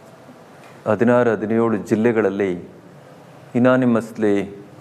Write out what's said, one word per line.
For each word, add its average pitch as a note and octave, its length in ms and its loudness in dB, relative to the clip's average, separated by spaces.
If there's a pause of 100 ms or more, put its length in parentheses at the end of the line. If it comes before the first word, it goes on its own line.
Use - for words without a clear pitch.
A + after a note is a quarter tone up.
(880)
ಹದಿನಾರು A#2+ 440 2
ಹದಿನೇಳು A2 460 -2
ಜಿಲ್ಲೆಗಳಲ್ಲಿ G2+ 920 -2 (840)
ಇನಾನಿಮಸ್ಲಿ A2+ 1120 0 (160)